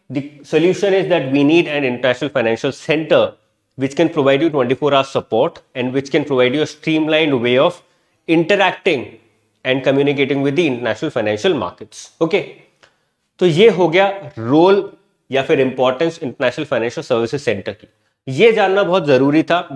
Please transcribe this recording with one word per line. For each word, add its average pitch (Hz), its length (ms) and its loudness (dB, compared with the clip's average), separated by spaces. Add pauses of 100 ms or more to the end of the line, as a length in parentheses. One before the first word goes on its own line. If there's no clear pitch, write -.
(100)
the 139 320 -8
solution 180 520 0
is 175 140 0
that 156 220 -2
we 143 140 2
need 156 240 2
an 147 160 -4
international 123 460 -2
financial 113 420 -2
center 151 600 0 (420)
which 131 180 -4
can 165 140 2
provide 139 340 2
you 165 80 0
twenty-four 139 420 0
hour 135 120 2
support 123 580 -2 (140)
and 127 160 -4
which 135 180 -4
can 147 140 0
provide 127 300 0
you 151 80 0
a 147 40 -4
streamlined 156 760 0
way 123 160 0
of 160 260 0 (440)
interacting 170 960 0 (420)
and 131 220 -2
communicating 139 580 0
with 139 140 -2
the 175 100 0
international 120 460 -4
financial 107 420 -2
markets। - 560 -10 (100)
Okay? - 440 -4 (760)
तो 185 80 2
ये 175 220 6
हो 175 200 2
गया 185 500 0
रोल 165 540 2 (380)
या 131 120 -2
फिर 147 180 0
इंपॉर्टेंस 131 640 -2
इंटरनेशनल 131 420 -4
फाइनेंशियल 123 400 -4
सर्विसेज 117 360 -2
सेंटर 101 320 -4
की। - 160 -20 (400)
ये 180 240 4
जानना 196 300 2
बहुत 175 240 0
जरूरी 143 360 4
था, 170 340 -2